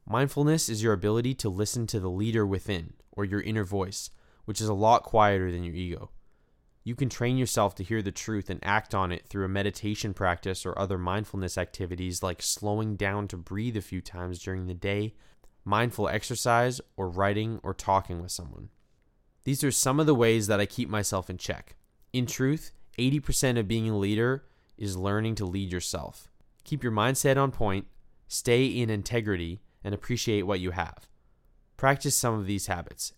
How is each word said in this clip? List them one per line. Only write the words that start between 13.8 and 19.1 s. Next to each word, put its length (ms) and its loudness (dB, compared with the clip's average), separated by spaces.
few 180 -8
times 400 -8
during 260 -6
the 80 -6
day, 400 -2
mindful 440 2
exercise, 720 2
or 120 -4
writing 540 0
or 120 -6
talking 480 2
with 100 -10
someone. 380 -12